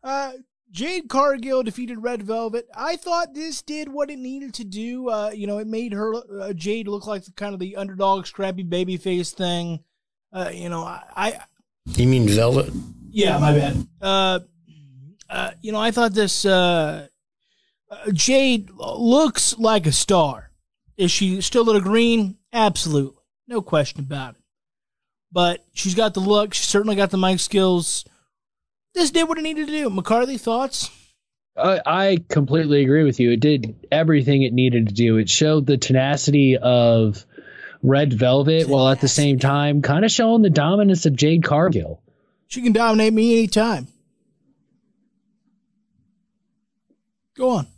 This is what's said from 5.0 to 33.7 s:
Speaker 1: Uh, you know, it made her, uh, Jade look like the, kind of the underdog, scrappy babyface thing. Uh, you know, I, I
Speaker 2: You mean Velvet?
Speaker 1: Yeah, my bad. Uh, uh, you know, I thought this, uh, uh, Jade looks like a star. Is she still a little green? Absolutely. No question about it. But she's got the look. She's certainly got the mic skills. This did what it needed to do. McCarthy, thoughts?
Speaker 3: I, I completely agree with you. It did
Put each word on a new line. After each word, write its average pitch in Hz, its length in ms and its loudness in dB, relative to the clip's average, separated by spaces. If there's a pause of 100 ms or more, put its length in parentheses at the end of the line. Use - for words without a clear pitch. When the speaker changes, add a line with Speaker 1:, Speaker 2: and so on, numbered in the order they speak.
Speaker 1:
Uh, 214 240 -4
you 208 120 -10
know, 208 140 -6
it 214 80 -10
made 220 260 -8
her, 220 220 -6
uh, 202 380 -12
Jade 202 340 -6
look 202 180 -8
like 202 200 -10
the, 185 80 -20
kind 202 200 -10
of 185 60 -12
the 190 160 -10
underdog, 196 500 -2
scrappy 190 380 -8
babyface 180 720 -4
thing. 175 480 -6 (520)
Uh, 180 200 -8
you 175 160 -12
know, 165 120 -8
I, 175 200 -14 (140)
I 196 240 -4 (560)
Speaker 2:
You 123 120 4
mean 127 200 4
Velvet? 117 440 2 (380)
Speaker 1:
Yeah, 185 300 0
my 147 180 4
bad. 139 300 -2 (140)
Uh, 190 380 0 (920)
uh, - 220 -8 (100)
you 214 100 -10
know, 214 80 -4
I 226 120 -2
thought 226 220 0
this, 202 320 0
uh, 170 640 2 (840)
uh, - 220 -8
Jade 247 600 2
looks 240 840 0
like 220 300 0
a 147 60 2
star. 156 580 0 (460)
Is 180 140 0
she 190 300 0
still 240 200 0
a - 20 4
little 214 180 4
green? 220 560 2 (140)
Absolutely. 160 640 0 (340)
No 240 140 -4
question 151 400 -2
about 135 340 -10
it. - 60 -20 (920)
But 175 320 0 (100)
she's 185 220 -4
got 214 180 0
the 196 60 -4
look. 208 340 0
She's - 140 -4
certainly 208 300 0
got 196 140 0
the 190 60 -2
mic 185 220 2
skills. 185 640 0 (880)
This 339 180 0
did 330 180 0
what 330 80 -4
it 311 60 -6
needed 311 240 -6
to 302 60 -8
do. 294 160 -2
McCarthy, 226 480 -2
thoughts? 247 520 -4 (680)
Speaker 3:
I, 185 300 0
I 185 320 2 (120)
completely 147 540 2
agree 147 200 4
with 139 180 2
you. 120 100 4
It 120 80 2
did 127 520 0